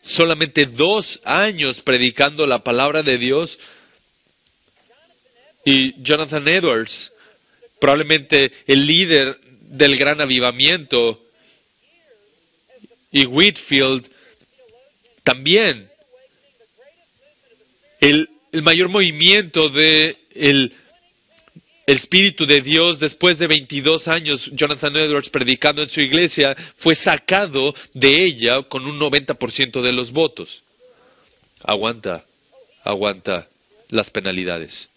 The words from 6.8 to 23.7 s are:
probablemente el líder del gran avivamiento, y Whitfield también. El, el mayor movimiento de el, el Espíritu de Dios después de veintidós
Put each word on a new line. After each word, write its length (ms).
probablemente 720
el 200
líder 540
del 340
gran 240
avivamiento, 1040
y 140
Whitfield 840
también. 680
El, 300
el 80
mayor 300
movimiento 800
de 480
el, 420
el 100
Espíritu 480
de 160
Dios 400
después 380
de 80
veintidós 600